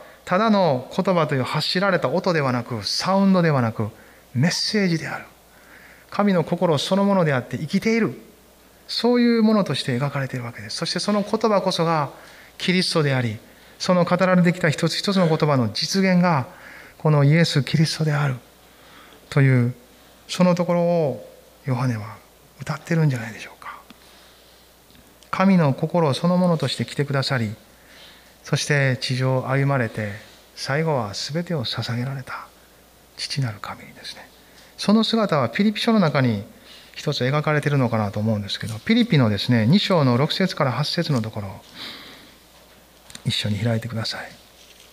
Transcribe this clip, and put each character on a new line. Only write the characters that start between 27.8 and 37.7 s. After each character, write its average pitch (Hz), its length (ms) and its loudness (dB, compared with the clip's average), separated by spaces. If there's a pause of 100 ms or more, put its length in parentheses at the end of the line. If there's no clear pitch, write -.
そ - 120 -4
し - 100 -4
て 135 360 2
地 131 140 -4
上 131 240 0
を 117 100 -6
歩 135 180 2
ま 139 120 0
れ 113 100 0
て、 107 220 -6 (440)
最 143 280 -4
後 156 120 0
は 107 180 -4
全 160 300 -6
て 175 120 -6
を 131 100 -4
捧 117 320 -6
げ 123 80 -4
ら 135 80 -8
れ 139 80 -10
た - 260 -14 (720)
父 - 240 -6
な 120 100 -2
る 104 80 -12
神 - 240 -12
に - 100 -20
で - 120 -20
す - 100 -16
ね。 - 140 -20 (480)
そ - 140 0
の 220 120 4
姿 214 340 0
は 123 120 2
ピ - 140 -2
リ 214 80 2
ピ 208 80 -6
書 233 140 2
の 220 60 4
中 151 220 2
に 110 220 0 (500)
一 - 200 -4
つ 123 100 -2
描 143 180 0
か 151 120 0
れ 147 80 2
て 147 80 0
い - 20 0